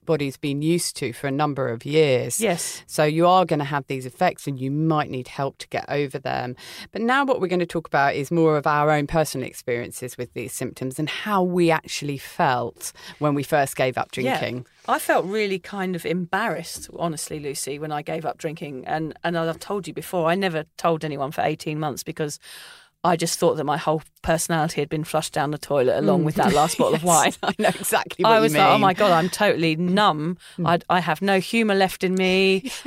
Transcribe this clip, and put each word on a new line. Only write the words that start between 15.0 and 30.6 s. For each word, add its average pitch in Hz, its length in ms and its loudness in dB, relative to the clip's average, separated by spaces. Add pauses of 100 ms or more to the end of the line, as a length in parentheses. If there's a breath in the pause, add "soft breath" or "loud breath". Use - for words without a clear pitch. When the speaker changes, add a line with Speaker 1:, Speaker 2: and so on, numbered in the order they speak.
Speaker 2:
really 196 340 -2
kind 185 380 -6
of 165 80 -8
embarrassed, 180 920 -4
honestly, 156 420 -6
Lucy, 147 380 -8
when 156 140 -8
I 147 100 -4
gave 156 240 -6
up - 120 -6
drinking. 147 500 -8
And, 156 260 -4 (100)
and 170 140 -2
I've 165 220 -4
told 202 280 -6
you 156 60 -10
before, 160 340 -2
I 170 80 2
never 180 280 -2 (140)
told 165 280 0
anyone 143 260 -6
for - 100 -4
eighteen 156 380 -2
months 151 240 -6
because 156 360 -6 (640 loud breath)
I 175 120 4
just 165 200 -2
thought 165 180 2
that 147 100 -4
my 143 100 0
whole 156 260 0 (200)
personality 165 580 0
had 147 80 -2
been 156 160 -4
flushed - 300 -4
down 147 180 0
the 147 60 -6
toilet 131 420 2
along 170 220 4
Speaker 1:
Mm. - 20 2
Speaker 2:
with 156 120 0
that - 180 4
last 151 240 2
bottle 151 180 4
of 160 80 -2
Speaker 1:
<laughs> - 0 -
Yes, 175 100 6
Speaker 2:
wine. 147 200 6 (100)
Speaker 1:
I 190 180 0
know 214 60 4
exactly - 560 -2
what 220 80 6
Speaker 2:
I 226 60 8
Speaker 1:
you 220 60 6
Speaker 2:
was 226 120 2
like, 190 140 6
"Oh - 60 8
Speaker 1:
mean. 214 60 4
Speaker 2:
my 190 120 6
God, 196 180 4
I'm 170 180 4
totally 165 460 2
numb. 180 600 2 (200 loud breath)
Speaker 1:
Mm. 170 320 2